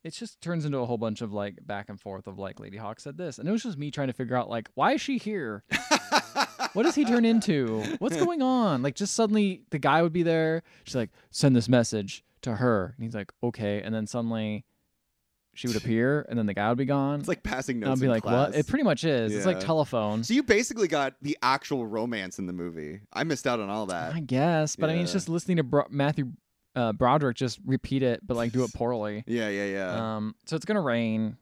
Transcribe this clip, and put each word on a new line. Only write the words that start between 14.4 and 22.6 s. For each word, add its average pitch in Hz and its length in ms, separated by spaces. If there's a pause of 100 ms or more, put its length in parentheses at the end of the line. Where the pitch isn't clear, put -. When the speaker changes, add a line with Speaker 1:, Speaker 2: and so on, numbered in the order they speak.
Speaker 1:
she - 120
would 113 100
Speaker 2:
<laughs> - 60
Speaker 1:
appear, 123 460
and 120 80
then 110 80
the 101 80
guy 101 160
would 123 80
be 135 80
gone. 139 340
Speaker 2:
It's 143 80
like 180 140
passing 131 360
Speaker 1:
And 107 80
I'd 135 40
Speaker 2:
notes 131 120
Speaker 1:
be 135 40
Speaker 2:
in 127 60
Speaker 1:
like, 113 120
Speaker 2:
class. 113 260
Speaker 1:
"What?" 104 100
It 151 80
pretty 285 160
much 165 220
is. 117 280
It's 101 140
like 185 100
Speaker 2:
Yeah. 190 80
Speaker 1:
telephone. 113 580
Speaker 2:
So 220 120
you 285 80
basically 226 440
got 143 340
the 143 200
actual 131 460
romance 107 500
in 95 80
the 90 80
movie. 85 460 (120)